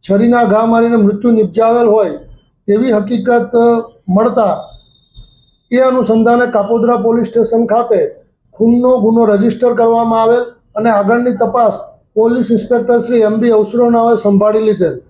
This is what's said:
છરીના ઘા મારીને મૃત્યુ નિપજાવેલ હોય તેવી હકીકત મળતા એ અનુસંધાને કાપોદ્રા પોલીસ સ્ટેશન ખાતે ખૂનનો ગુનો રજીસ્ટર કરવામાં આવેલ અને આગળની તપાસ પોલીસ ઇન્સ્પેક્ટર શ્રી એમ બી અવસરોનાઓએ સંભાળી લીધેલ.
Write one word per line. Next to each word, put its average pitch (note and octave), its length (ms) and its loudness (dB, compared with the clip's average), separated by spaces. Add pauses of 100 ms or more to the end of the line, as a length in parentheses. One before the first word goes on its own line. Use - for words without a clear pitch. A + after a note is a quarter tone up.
છરીના A#3 340 2
ઘા G#3+ 220 2
મારીને A#3 300 0
મૃત્યુ G#3 360 0
નિપજાવેલ A3+ 560 2
હોય G3+ 320 0 (480)
તેવી A3+ 240 0
હકીકત A#3 600 -2 (580)
મળતા G#3 540 0 (1080)
એ A#3+ 60 0
અનુસંધાને A#3+ 720 2
કાપોદ્રા A#3 500 0
પોલીસ A3+ 300 -2
સ્ટેશન A3+ 380 0
ખાતે A3 500 -2 (360)
ખૂનનો A#3+ 460 2
ગુનો A3+ 280 2
રજીસ્ટર A3 480 0
કરવામાં A3+ 480 0
આવેલ A#3+ 240 0 (300)
અને A3 140 -2
આગળની A#3 420 0
તપાસ A3 480 -2 (340)
પોલીસ A#3 380 0
ઇન્સ્પેક્ટર A#3+ 480 0
શ્રી A#3+ 200 -2
એમ G#3+ 160 0
બી A#3 140 0
અવસરોનાઓએ A#3 680 0
સંભાળી G#3 440 0
લીધેલ. F#3 500 -2